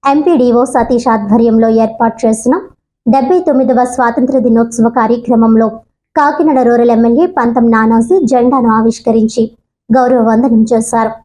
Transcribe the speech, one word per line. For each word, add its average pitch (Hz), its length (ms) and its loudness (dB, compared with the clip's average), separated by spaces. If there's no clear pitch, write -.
ఎంపీడీఓ 254 500 2
సతీష్ 240 400 -2
ఆధ్వర్యంలో 226 560 0
ఏర్పాటు 226 380 -4
చేసిన 226 300 0
డెబ్బై 269 340 0
తొమ్మిదవ 254 380 0
స్వాతంత్ర 247 520 -2
దినోత్సవ 233 420 0
కార్యక్రమంలో 226 680 0
కాకినాడ 302 400 0
రూరల్ 240 280 2
ఎమ్మెల్యే 233 300 2
పంతం 240 380 0
నానాజీ 226 420 0
జెండాను 247 480 0
ఆవిష్కరించి 226 680 -2
గౌరవ 247 240 0
వందనం 226 420 2
చేశారు. 226 400 -2